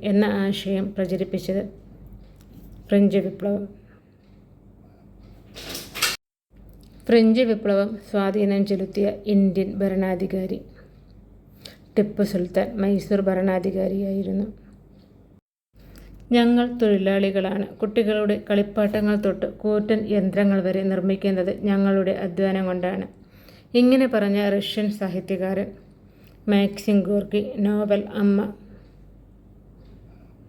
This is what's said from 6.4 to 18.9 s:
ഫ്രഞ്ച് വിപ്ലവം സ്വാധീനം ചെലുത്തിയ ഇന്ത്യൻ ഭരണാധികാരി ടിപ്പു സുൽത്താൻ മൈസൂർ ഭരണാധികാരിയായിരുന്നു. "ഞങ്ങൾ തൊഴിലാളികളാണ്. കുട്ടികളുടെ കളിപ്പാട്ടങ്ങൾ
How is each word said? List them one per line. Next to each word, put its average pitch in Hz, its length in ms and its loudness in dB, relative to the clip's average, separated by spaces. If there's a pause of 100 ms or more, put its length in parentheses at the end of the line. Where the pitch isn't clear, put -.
ഫ്രഞ്ച് 226 340 6
വിപ്ലവം 208 560 0 (140)
സ്വാധീനം 196 540 0
ചെലുത്തിയ 196 480 -2 (120)
ഇന്ത്യൻ 196 540 2
ഭരണാധികാരി 190 800 -2 (1400)
ടിപ്പു 208 260 0
സുൽത്താൻ 190 540 -2
മൈസൂർ 196 440 0
ഭരണാധികാരിയായിരുന്നു. 190 1200 -2 (1900)
"ഞങ്ങൾ 240 460 4
തൊഴിലാളികളാണ്. 196 920 2
കുട്ടികളുടെ 214 720 -2 (100)
കളിപ്പാട്ടങ്ങൾ 208 640 0